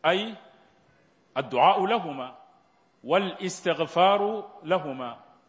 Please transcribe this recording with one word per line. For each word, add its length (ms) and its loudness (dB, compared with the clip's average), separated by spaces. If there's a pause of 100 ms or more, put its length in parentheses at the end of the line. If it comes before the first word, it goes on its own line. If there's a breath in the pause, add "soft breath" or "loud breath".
أي 280 0 (1000)
الدعاء 500 4
لهما 480 -4 (720)
والاستغفار 1400 0 (140)
لهما 540 -4 (320)